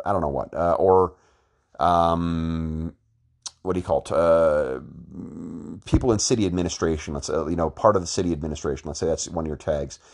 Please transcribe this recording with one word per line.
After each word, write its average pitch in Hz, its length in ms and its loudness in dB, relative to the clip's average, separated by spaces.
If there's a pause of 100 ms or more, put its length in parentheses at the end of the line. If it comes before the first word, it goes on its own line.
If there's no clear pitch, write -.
I 98 60 0
don't 95 100 0
know 78 60 0
what, 67 260 -4
uh, 85 200 2
or, 92 420 6 (640)
um, 82 1160 0 (640)
what 90 120 -2
do 90 60 -2
you 87 60 -4
call 76 160 0
it? - 100 -10
Uh, 76 680 4 (1080)
people - 260 4
in 104 80 2
city 110 260 2
administration. 85 680 -2
Let's, 71 160 -6
uh, 76 180 -2
you 85 80 -2
know, 80 140 0
part 104 260 4
of 92 60 0
the 87 60 -8
city 90 240 -2
administration. 76 560 -6
Let's 73 120 -10
say - 60 -2
that's 80 240 -2
one 82 160 -4
of - 20 -6
your 76 100 -6
tags. 71 420 -6 (140)